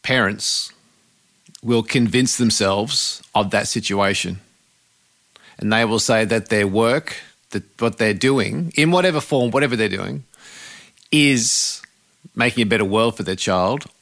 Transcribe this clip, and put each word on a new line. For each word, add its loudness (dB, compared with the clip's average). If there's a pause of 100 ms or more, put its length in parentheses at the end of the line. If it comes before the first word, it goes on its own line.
parents -2 (920)
will 2
convince 0
themselves 0 (120)
of 2
that 0
situation. -2 (1200)
And -2
they 4
will 0
say 2
that -2
their 2
work, 0 (340)
that -8 (160)
what -2
they're 2
doing, 0
in 2
whatever 2
form, 0
whatever 0
they're 0
doing, -6 (880)
is 2 (540)
making 0
a 2
better 2
world 0
for -8
their -4
child 0 (160)